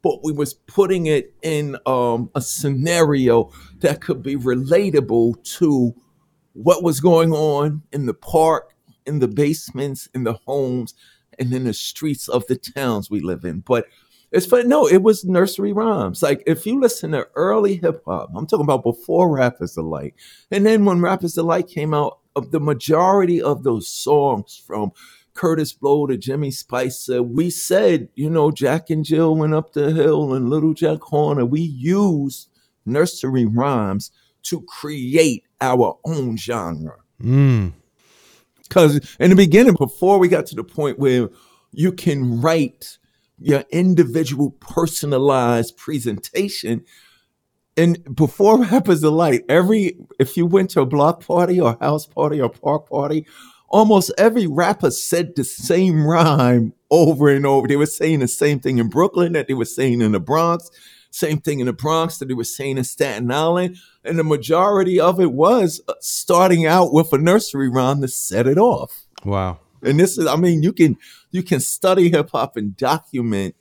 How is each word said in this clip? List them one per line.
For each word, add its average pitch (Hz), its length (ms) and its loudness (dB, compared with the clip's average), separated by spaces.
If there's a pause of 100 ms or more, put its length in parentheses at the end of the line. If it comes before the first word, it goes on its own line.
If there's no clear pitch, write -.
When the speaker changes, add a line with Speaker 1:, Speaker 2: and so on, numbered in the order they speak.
Speaker 1:
but - 200 -2
we 156 80 -4
was 147 220 -6
putting 185 540 -2
it 147 340 -2
in, 147 440 -6
um, 120 500 -2
a 131 60 -4
scenario 139 1080 0 (280)
that 147 220 0
could 135 220 -6
be 139 120 -6
relatable 131 1080 0 (140)
to 135 360 2 (600)
what 170 300 0
was 160 160 0
going 165 340 4
on 151 480 -2 (100)
in 139 140 -6
the 113 80 -4
park, - 640 -2 (300)
in 147 140 -4
the 127 80 0
basements, 143 840 -6
in 131 100 -6
the 113 220 -4
homes, 127 480 -6 (460)
and 123 140 -4
in 127 100 -4
the 117 100 -4
streets - 540 -8
of 123 200 -2
the 131 80 -2
towns 123 540 -6
we 104 100 -4
live 87 260 -8
in. 87 160 -8
But 120 260 -2 (440)
it's 180 140 0
funny, 240 220 2
no, 285 200 4
it 190 140 6
was 214 240 2
nursery 190 480 0
rhymes. 190 480 -2
Like, 143 240 0
if 160 220 -2
you 254 120 -2
listen 226 340 -2
to 131 200 -4
early 196 440 0
hip 165 280 -4
hop, 90 300 -8
I'm 120 100 -8
talking 156 200 0
about 135 180 0
before 165 500 0
Rappers 123 400 -2
Delight. 78 400 -8 (380)
And 202 140 2
then 214 200 4
when 180 160 2
Rappers 175 320 -2
Delight 170 340 -2
came 151 280 -4
out, 147 220 -2 (180)
of 139 160 -6
the 160 80 -2
majority 165 840 0
of 147 220 -2
those 113 240 -2
songs 139 760 -2
from 101 260 -6 (420)
Curtis 160 400 -2
Blow 143 320 0
to 135 100 -2
Jimmy 135 360 -6
Spicer, 127 720 -6
we 139 260 -2
said, 180 680 0
you 147 140 -4
know, 160 220 2
Jack 151 400 -2
and 156 120 -2
Jill 160 320 2
went 156 200 0
up 156 180 -4
the 147 180 0
hill 151 420 2
and 127 160 -2
Little 156 260 0
Jack 156 260 -2
Horner. 147 440 0
We 139 140 -2
used 156 880 -2 (380)
nursery 131 600 0
rhymes 110 640 -2 (320)
to - 180 -8
create 143 840 -2 (160)
our 127 460 0
own 131 320 -6
genre. 85 600 -8 (240)
Speaker 2:
Mm. 120 520 2 (960)
Speaker 1:
'Cause 147 300 6 (200)
in 180 120 6
the 190 40 8
beginning, 196 420 6
before 185 420 2
we 180 80 4
got 160 200 0
to - 80 -14
the 110 80 -8
point - 360 -6
where 123 300 2 (440)
you 170 180 0
can 135 500 -2
write 160 580 -4 (400)
your 139 320 0
individual 156 880 2
personalized 131 1200 0
presentation, 123 1040 -6 (960)
and 170 360 0
before 202 480 4
Rappers 190 400 2
Delight, 151 460 2
every, 185 500 2 (220)
if - 160 0
you 170 100 0
went 185 260 2
to 156 100 2
a 135 40 2
block 147 400 0
party 175 360 0
or 117 180 0
house 151 260 -2
party 147 360 -2
or 120 80 0
park - 400 -4
party, 147 360 -4 (440)
almost 208 480 4
every 220 300 2
rapper 160 440 0
said 175 440 -4
the 135 100 -2
same 170 600 0
rhyme 143 680 2 (180)
over 147 380 4
and 139 160 2
over. 139 220 2
They 143 100 0
were 147 80 2
saying 160 340 -2
the 127 80 0
same 143 320 -2
thing 131 200 -2
in 113 100 -2
Brooklyn 175 440 0
that 151 140 -2
they 135 60 -2
were 120 120 -2
saying 120 360 -2
in 107 100 2
the 101 80 0
Bronx, 165 500 -2 (420)
same 151 280 -4
thing 147 220 -6
in 123 60 -2
the 120 60 -4
Bronx 160 440 -2
that 135 100 -12
they 131 60 -6
were 117 100 -6
saying 135 340 -8
in 127 60 -4
Staten 120 480 -4
Island. 175 460 -2 (260)
And 165 160 -4
the 160 40 0
majority 180 760 2
of 175 220 2
it 165 100 2
was, 175 560 2
uh, - 140 -8
starting 175 640 2
out 170 260 2
with 156 220 4
a 135 40 2
nursery 156 520 2
rhyme 131 320 0
to 131 60 -4
set 117 400 -4
it 139 100 2
off. - 480 0 (180)
Speaker 2:
Wow. 95 360 -4 (240)
Speaker 1:
And 143 160 2
this 180 180 2
is, 170 100 0
I 139 80 0
mean, 170 280 2
you 180 100 0
can, 156 240 2 (340)
you 180 120 -4
can 180 180 -2
study 185 480 2
hip 156 220 0
hop 113 260 -4
and 104 180 -8
document 120 840 -4